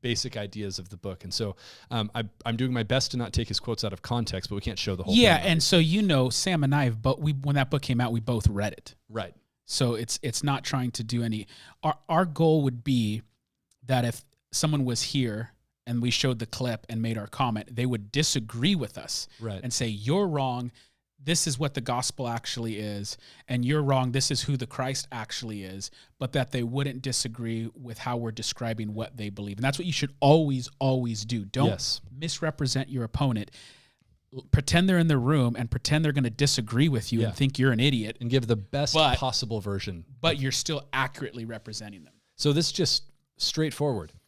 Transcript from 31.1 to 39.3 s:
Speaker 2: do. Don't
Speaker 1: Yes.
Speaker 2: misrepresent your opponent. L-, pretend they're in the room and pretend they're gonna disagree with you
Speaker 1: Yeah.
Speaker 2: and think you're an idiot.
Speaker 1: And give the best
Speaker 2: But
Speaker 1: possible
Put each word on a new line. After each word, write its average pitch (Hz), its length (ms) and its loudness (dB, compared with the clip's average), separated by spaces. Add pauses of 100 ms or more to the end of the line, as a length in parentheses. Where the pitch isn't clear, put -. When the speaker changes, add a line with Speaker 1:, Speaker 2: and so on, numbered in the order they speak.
Speaker 2:
do. 110 220 -2
Don't 113 220 2
Speaker 1:
Yes. - 340 -2 (120)
Speaker 2:
misrepresent 156 760 -2
your 127 140 -4
opponent. 113 460 0 (840)
L-, 131 160 -14
pretend 170 380 4
they're 185 100 6
in 165 100 6
the 147 80 6
room 123 400 4
and 117 140 -2
pretend 151 340 2
they're 151 80 2
gonna 135 160 2
disagree 127 640 2
with 113 220 0
you 113 80 4
Speaker 1:
Yeah. 110 80 4
Speaker 2:
and 110 80 -4
think 135 220 2
you're 127 140 6
an 110 80 2
idiot. 120 400 2
Speaker 1:
And 120 80 -4
give 123 180 4
the 113 100 4
best 139 360 -2
Speaker 2:
But 151 240 6
Speaker 1:
possible 113 440 -2